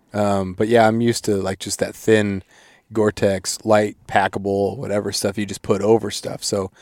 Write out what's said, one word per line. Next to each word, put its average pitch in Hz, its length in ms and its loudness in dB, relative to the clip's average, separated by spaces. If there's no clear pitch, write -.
Um, 98 400 -2
but 110 140 -2
yeah, 113 200 6
I'm 113 120 0
used 117 260 0
to, 104 100 2
like, 95 220 -4
just - 220 -8
that 98 140 -4
thin 104 480 2
Gore-Tex, 107 720 -2
light, 107 320 2
packable, 98 680 0
whatever 101 340 -4
stuff 101 240 -4
you 107 100 -2
just 98 160 -10
put 98 200 0
over 107 280 4
stuff. - 320 -10
So 98 280 -4